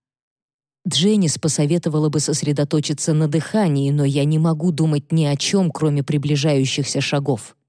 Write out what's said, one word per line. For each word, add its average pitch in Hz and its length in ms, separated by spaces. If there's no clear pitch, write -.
Дженнис 190 500
посоветовала 156 720
бы 147 100
сосредоточиться 147 960
на 156 140
дыхании, 147 640
но 147 120
я 139 200
не 156 160
могу 165 320
думать 151 400
ни 160 120
о 143 120
чём, 185 340
кроме 147 320
приближающихся 143 960
шагов. 139 560